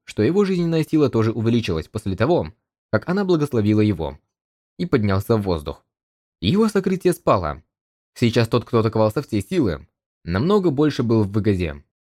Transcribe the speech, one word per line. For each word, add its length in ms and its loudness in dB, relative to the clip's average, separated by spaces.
что 180 -4
его 220 2
жизненная 400 0
сила 240 2
тоже 240 0
увеличилась 560 -2
после 260 -6
того, 380 -2
как 180 -2
она 160 -2
благословила 560 2
его, 380 -2
и 80 -4
поднялся 500 0
в 60 -2
воздух. 420 -6
Его 280 2
сокрытие 460 0
спало. 480 -2
Сейчас 340 2
тот, 160 -2
кто 160 0
атаковал 300 2
со 120 -6
всей 200 -4
силы, 460 -2
намного 460 0
больше 320 0
был 200 2
в 100 -2
выгоде. 500 -2